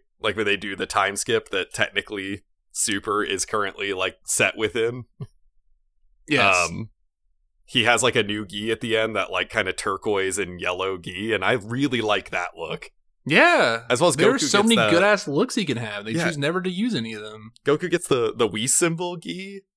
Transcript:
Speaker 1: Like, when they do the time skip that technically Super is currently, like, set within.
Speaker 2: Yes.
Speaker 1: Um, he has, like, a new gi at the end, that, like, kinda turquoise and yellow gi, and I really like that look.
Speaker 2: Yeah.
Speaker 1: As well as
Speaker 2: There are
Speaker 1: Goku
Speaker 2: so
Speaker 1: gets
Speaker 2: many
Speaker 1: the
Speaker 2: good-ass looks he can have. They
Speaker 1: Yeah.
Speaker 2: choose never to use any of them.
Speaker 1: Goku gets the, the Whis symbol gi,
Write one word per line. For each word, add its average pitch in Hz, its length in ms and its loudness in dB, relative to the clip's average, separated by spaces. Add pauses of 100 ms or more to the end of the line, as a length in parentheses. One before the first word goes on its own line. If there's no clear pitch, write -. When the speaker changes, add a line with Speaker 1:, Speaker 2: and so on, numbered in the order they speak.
(200)
Speaker 1:
Like, 107 160 -2
when 107 100 0
they 101 100 2
do 98 200 -6
the 95 100 -4
time 98 300 0
skip - 340 -2
that 92 240 -4
technically 98 720 -4 (280)
Super 104 500 -2
is 95 220 -2
currently, 101 480 -4
like, 92 320 -2
set - 320 0
within. 113 480 -2 (1200)
Speaker 2:
Yes. 95 420 4
Speaker 1:
Um, 107 200 -10 (760)
he 120 200 0
has, 117 180 4
like, 123 140 2
a 113 60 4
new 104 240 -4
gi 104 240 -6
at 110 100 -2
the 110 160 0
end, 110 200 0
that, 95 140 -2
like, 92 200 -2
kinda 98 220 0
turquoise 95 680 -2
and 90 220 -4
yellow 92 380 -2
gi, 92 340 -6
and 95 120 0
I 104 80 2
really 120 480 -2
like 104 300 0
that 90 260 -4
look. 85 340 -10 (360)
Speaker 2:
Yeah. 185 600 4
Speaker 1:
As 123 120 2
well 170 100 4
as 135 60 0
Speaker 2:
There 190 140 4
are 262 40 4
Speaker 1:
Goku 262 80 -2
Speaker 2:
so 247 200 2
Speaker 1:
gets 226 60 4
Speaker 2:
many 233 80 6
Speaker 1:
the 107 140 4
Speaker 2:
good-ass 196 360 4
looks 165 280 0
he 220 100 0
can 123 140 -2
have. 104 260 -8
They 110 80 -6
Speaker 1:
Yeah. 165 140 0
Speaker 2:
choose 151 120 -2
never 165 220 0
to 180 100 -4
use 208 240 -2
any 113 200 -4
of 104 80 -10
them. 107 300 -16 (120)
Speaker 1:
Goku 151 260 2
gets 165 160 0
the, 120 280 2
the 117 120 2
Whis 107 280 0
symbol 175 420 0
gi, 190 460 -10 (140)